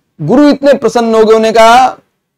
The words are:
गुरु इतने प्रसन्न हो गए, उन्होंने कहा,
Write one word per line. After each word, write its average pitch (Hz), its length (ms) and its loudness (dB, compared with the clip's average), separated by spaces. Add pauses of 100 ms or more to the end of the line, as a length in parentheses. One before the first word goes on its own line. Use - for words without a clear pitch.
(200)
गुरु 254 280 0
इतने 277 240 0
प्रसन्न 233 340 -4
हो 226 120 -2
गए, 220 160 2
उन्होंने 220 180 -2
कहा, 233 460 2 (400)